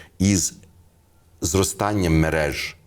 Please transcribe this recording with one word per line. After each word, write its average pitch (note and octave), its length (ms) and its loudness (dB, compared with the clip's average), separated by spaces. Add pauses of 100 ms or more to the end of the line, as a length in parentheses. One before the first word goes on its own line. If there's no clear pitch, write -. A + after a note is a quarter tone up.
(180)
із G2 360 0 (840)
зростанням F#2+ 800 0
мереж D#2 560 -2 (100)